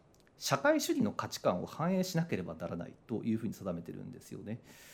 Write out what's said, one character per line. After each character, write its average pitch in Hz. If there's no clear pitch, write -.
社 -
会 302
主 -
義 302
の -
価 -
値 -
観 95
を 90
反 175
映 185
し 180
な 165
け 170
れ 92
ば 85
な 85
ら 87
な 82
い -
と -
い 110
う -
ふ 117
う 110
に 90
定 95
め 85
て -
る 95
ん -
で -
す -
よ 104
ね。 104